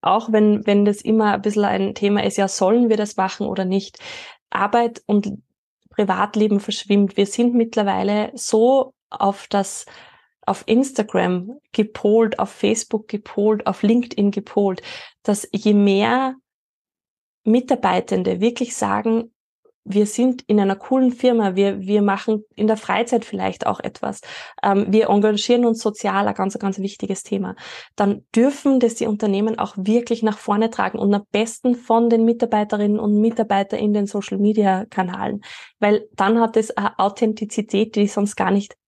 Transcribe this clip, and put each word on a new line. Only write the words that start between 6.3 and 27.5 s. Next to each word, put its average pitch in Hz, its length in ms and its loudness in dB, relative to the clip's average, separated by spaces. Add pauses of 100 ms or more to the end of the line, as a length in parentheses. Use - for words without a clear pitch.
verschwimmt. 202 560 0
Wir 196 100 2
sind 240 280 0
mittlerweile 208 800 0
so 254 600 2 (160)
auf - 380 -2
das, - 380 -4 (600)
auf - 200 -4
Instagram 214 920 0 (140)
gepolt, 220 680 2
auf 190 120 -2
Facebook - 580 -4
gepolt, 214 580 -2
auf - 160 -2
LinkedIn 214 480 2
gepolt, 196 520 -2 (400)
dass 202 300 -2
je 208 220 2
mehr 226 600 2 (1080)
Mitarbeitende 196 960 0
wirklich 240 360 -2
sagen, 220 560 -2 (520)
"Wir 208 220 2
sind 247 400 0
in 208 140 2
einer 196 160 0
coolen 262 340 2
Firma, 226 460 2
wir, 196 240 0
wir 202 220 0
machen 208 420 0 (100)
in 214 140 0
der 214 80 2
Freizeit 214 480 -2
vielleicht 185 420 -4
auch 196 140 -2
etwas, - 400 -8 (420)
ähm, 202 280 2
wir 214 180 4
engagieren 214 560 2
uns 226 160 0
sozial", 202 480 -2
ein 202 60 -4
ganz, 196 220 -4
ganz 196 220 -4
wichtiges 196 460 -8
Thema, - 320 -6 (400)